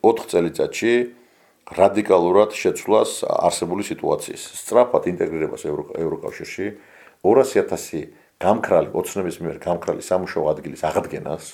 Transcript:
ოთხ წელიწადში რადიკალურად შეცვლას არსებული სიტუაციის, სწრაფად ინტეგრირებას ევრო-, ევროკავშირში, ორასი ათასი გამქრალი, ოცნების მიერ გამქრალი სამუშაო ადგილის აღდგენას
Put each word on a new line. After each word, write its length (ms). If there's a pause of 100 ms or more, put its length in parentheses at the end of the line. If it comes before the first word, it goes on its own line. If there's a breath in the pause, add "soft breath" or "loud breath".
ოთხ 240
წელიწადში 640 (720 soft breath)
რადიკალურად 840
შეცვლას 600 (120)
არსებული 600
სიტუაციის, 580 (140)
სწრაფად 520
ინტეგრირებას 560
ევრო-, 320
ევროკავშირში, 680 (580 loud breath)
ორასი 340
ათასი 420 (340 soft breath)
გამქრალი, 580
ოცნების 460
მიერ 200
გამქრალი 460
სამუშაო 440
ადგილის 360
აღდგენას 680